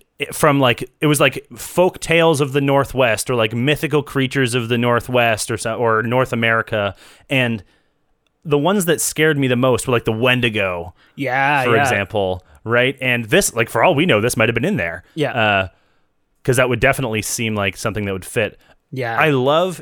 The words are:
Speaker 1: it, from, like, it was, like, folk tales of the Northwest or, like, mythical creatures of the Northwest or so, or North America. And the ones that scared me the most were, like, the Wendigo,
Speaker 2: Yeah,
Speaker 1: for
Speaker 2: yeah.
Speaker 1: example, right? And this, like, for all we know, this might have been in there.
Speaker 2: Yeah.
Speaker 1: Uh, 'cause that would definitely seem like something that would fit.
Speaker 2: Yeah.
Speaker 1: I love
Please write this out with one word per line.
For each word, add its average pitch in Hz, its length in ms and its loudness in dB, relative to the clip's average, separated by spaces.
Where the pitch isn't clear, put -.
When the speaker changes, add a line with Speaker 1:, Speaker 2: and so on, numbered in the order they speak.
Speaker 1:
it, - 160 -8
from, 143 260 2
like, 127 280 0
it 160 60 0
was, 147 140 2
like, 135 260 0
folk - 440 0
tales 165 400 2
of 139 120 -2
the 143 80 0
Northwest 131 680 0
or, 127 60 0
like, 113 180 0
mythical 143 500 0
creatures 131 520 -2
of 120 140 -2
the 120 100 0
Northwest 120 720 0
or 113 60 -4
so, 113 200 -6
or 110 260 2
North 123 300 0
America. 113 640 0
And 120 340 -2
the 147 140 0
ones 180 260 0
that 160 160 0
scared 156 380 0
me 131 100 0
the 127 80 2
most 123 300 0
were, 127 60 0
like, 120 120 0
the 113 80 -2
Wendigo, 110 840 0
Speaker 2:
Yeah, 135 480 0
Speaker 1:
for 117 120 2
Speaker 2:
yeah. 143 60 4
Speaker 1:
example, 101 640 -2
right? 123 380 0
And 123 260 -2
this, 170 280 0
like, 117 140 0
for 113 140 0
all 165 120 4
we 156 120 2
know, 117 140 4
this 110 160 0
might 113 120 2
have 117 60 0
been 117 100 -2
in 196 120 -2
there. 85 260 -6
Speaker 2:
Yeah. 143 180 -4
Speaker 1:
Uh, 104 360 0
'cause 123 140 2
that 127 100 2
would 120 120 -2
definitely 131 420 0
seem 110 320 -4
like 98 200 0
something 107 300 -4
that 98 80 -4
would 92 120 -8
fit. - 340 -4
Speaker 2:
Yeah. 117 260 -4
Speaker 1:
I 156 120 2
love 147 520 0